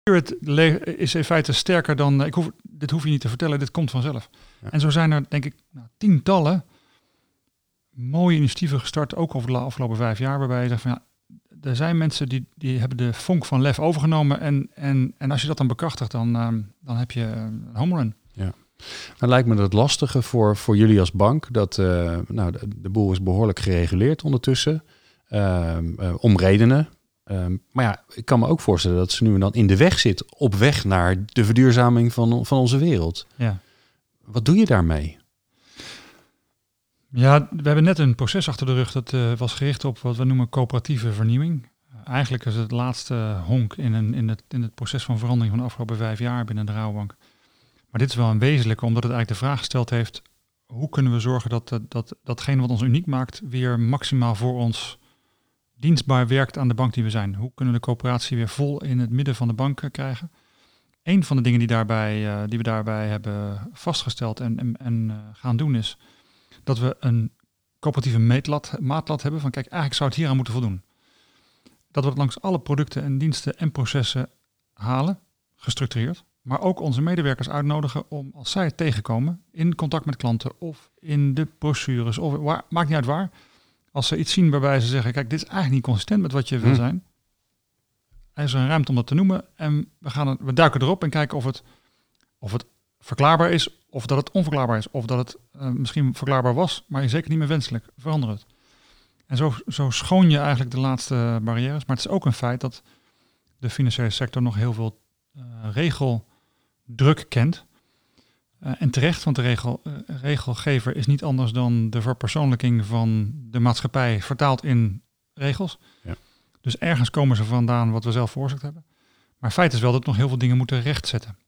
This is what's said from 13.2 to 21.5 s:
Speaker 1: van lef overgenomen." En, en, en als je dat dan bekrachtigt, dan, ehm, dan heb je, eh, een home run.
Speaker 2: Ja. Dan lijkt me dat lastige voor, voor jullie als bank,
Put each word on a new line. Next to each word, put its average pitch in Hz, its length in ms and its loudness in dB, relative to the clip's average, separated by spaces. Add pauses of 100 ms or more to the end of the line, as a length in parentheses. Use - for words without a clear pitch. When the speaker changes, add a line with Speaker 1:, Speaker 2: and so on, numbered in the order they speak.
Speaker 1:
van 135 180 0
lef 139 160 2
overgenomen." 151 640 2
En, 143 340 -2
en, 135 440 -2
en 135 120 -4
als 139 100 0
je 135 60 -4
dat 156 100 -4
dan 135 100 0
bekrachtigt, 120 440 -4
dan, 117 260 -2
ehm, 117 240 -2 (200)
dan 123 160 -6
heb 120 140 -4
je, 120 140 -4
eh, 113 160 -6
een 110 340 -10
home 165 220 0
run. 113 180 -2 (180)
Speaker 2:
Ja. 95 200 -6 (680)
Dan 123 100 2
lijkt 127 200 4
me 113 60 6
dat 101 180 4
lastige 127 500 2
voor, 107 340 2
voor 107 200 2
jullie 107 240 8
als 87 120 2
bank, 110 380 2